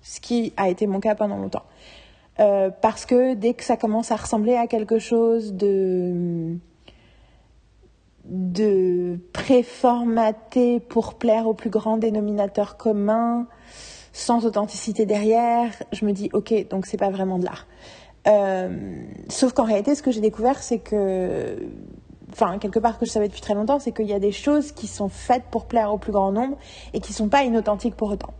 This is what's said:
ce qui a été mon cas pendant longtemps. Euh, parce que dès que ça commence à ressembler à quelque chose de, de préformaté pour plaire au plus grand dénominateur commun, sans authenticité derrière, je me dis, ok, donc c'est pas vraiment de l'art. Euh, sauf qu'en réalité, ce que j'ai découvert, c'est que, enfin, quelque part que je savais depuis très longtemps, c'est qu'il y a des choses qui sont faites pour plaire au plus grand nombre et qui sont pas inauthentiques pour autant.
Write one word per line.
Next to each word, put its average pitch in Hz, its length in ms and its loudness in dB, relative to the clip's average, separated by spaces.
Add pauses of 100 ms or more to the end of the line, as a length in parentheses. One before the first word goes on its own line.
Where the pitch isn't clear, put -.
ce - 180 -18
qui 240 360 -2
a 196 120 2
été 180 180 0
mon 196 140 0
cas 214 140 0
pendant 202 240 -2
longtemps. 190 260 -8 (760)
Euh, 196 320 4 (120)
parce 220 240 0
que 254 280 4
dès 226 200 0
que - 100 -12
ça 233 120 0
commence 226 360 -2
à 214 40 0
ressembler 220 380 0
à 233 120 2
quelque 226 320 0
chose 226 560 0
de, 180 1000 0 (1700)
de 185 920 0 (140)
préformaté 240 1500 2
pour - 360 -4
plaire 226 340 2
au 220 60 2
plus - 160 -6
grand 220 260 0
dénominateur 208 800 0
commun, 233 720 0 (680)
sans 233 320 2
authenticité 208 600 -2
derrière, 226 680 2 (180)
je 208 160 -2
me 202 60 2
dis, 196 200 -4
ok, 208 360 0
donc 190 180 -4
c'est - 100 -8
pas 196 140 0
vraiment 190 260 -2
de 180 80 0
l'art. - 220 -10 (640)
Euh, 190 720 0 (260)
sauf - 240 2
qu'en 240 120 2
réalité, 220 320 2
ce - 80 -14
que 262 80 2
j'ai 220 80 -2
découvert, 220 420 2
c'est 233 160 -2
que, 190 800 -2 (720)
enfin, 196 280 0
quelque 202 200 -2
part 220 220 0
que 233 60 0
je - 40 -4
savais 208 160 0
depuis - 140 -8
très - 140 -2
longtemps, 220 260 0
c'est 247 100 -4
qu'il 220 160 -4
y 202 80 -2
a 196 60 0
des 202 100 2
choses 294 400 0
qui - 160 -12
sont 202 220 -6
faites 247 420 0
pour - 160 -6
plaire 214 260 0
au 214 60 -2
plus 202 140 -6
grand 196 180 2
nombre 254 260 -2 (380)
et 220 60 -4
qui - 120 -12
sont 214 160 -2
pas 285 140 6
inauthentiques 220 540 0
pour - 120 -2
autant. - 320 -6